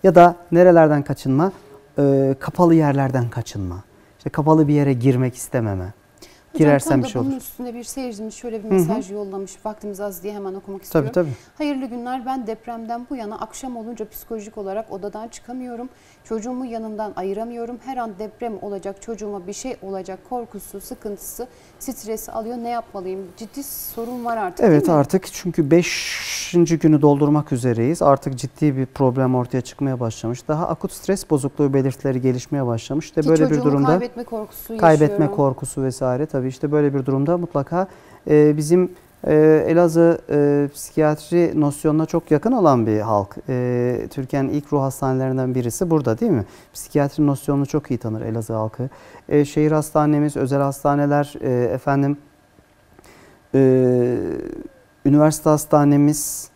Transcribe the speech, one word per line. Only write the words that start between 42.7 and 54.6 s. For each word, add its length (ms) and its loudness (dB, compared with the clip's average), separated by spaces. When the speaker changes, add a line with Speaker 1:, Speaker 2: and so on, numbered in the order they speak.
Speaker 1:
bir 140 2
halk. 360 0
Ee, 600 -2
Türkiye'nin 380 -4
ilk 240 -4
ruh 100 2
hastanelerinden 720 -2
birisi 360 -2
burada, 300 0
değil 120 0
mi? 120 0
Psikiyatri 520 -2
nosyonunu 400 -2
çok 240 -4
iyi 80 -4
tanır 240 -6
Elazığ 300 -6
halkı. 360 -6
Ee, 160 4
şehir 280 0
hastanemiz, 640 0
özel 240 0
hastaneler, 800 0
e, 240 0
efendim, 420 0
e, 640 4